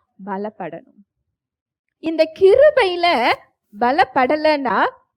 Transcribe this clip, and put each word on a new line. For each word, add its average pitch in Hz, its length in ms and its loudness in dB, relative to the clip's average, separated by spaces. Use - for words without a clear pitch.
பலப்படணும். 202 760 -12
இந்த 320 200 -2
கிருபையில 381 720 2
பலப்படலைன்னா 269 1040 0